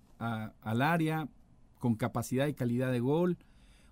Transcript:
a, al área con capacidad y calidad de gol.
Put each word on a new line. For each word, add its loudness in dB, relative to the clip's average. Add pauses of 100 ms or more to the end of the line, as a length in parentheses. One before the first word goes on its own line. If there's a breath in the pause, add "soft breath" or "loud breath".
(180)
a, -6
al 0
área 0 (500)
con 2
capacidad -2
y -2
calidad 0
de 0
gol. 2 (540 soft breath)